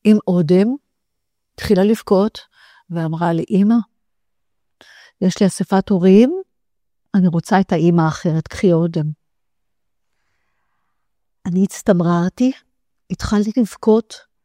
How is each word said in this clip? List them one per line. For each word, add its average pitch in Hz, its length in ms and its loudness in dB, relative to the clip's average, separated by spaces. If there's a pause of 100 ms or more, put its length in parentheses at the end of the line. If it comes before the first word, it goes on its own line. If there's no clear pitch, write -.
עם 214 140 4 (100)
אודם, 185 480 0 (800)
התחילה 190 300 -2
לבכות, 208 560 -2 (500)
ואמרה 165 440 -4
לי, 165 160 -4
"אמא, 202 260 2 (1500)
יש 185 200 -2
לי 202 60 4
אספת 190 420 -2
הורים, 208 520 4 (760)
אני 185 120 2
רוצה 170 320 0
את 190 120 -2
האמא 170 300 2
האחרת, 160 460 -4
קחי - 260 0
אודם." 165 320 -2 (2500)
אני 185 180 -2
הצטמררתי, 175 880 0 (600)
התחלתי 208 460 -4
לבכות, 220 580 -2 (300)